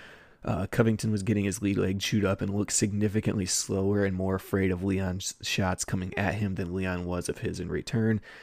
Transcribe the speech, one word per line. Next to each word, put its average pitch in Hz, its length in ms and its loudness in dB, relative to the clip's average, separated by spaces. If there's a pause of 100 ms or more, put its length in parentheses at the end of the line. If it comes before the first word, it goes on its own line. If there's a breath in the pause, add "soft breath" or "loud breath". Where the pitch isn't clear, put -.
(440 loud breath)
Uh, 95 260 -2
Covington 110 420 2
was 101 100 0
getting 104 220 2
his 98 180 -2
lead 101 140 2
leg 98 240 2
chewed 104 240 2
up 98 160 2
and 98 120 -2
looked 101 200 0
significantly 104 760 0
slower 101 580 0
and 95 120 0
more 92 180 0
afraid 95 380 2
of 87 100 -2
Leon's 95 580 -2
shots 92 440 -2
coming 92 320 -2
at 92 180 0
him 101 220 -2
than 87 180 -4
Leon 92 300 -2
was 87 240 -2
of - 100 -6
his 90 220 -4
in 87 80 -6
return. 110 520 0 (220 loud breath)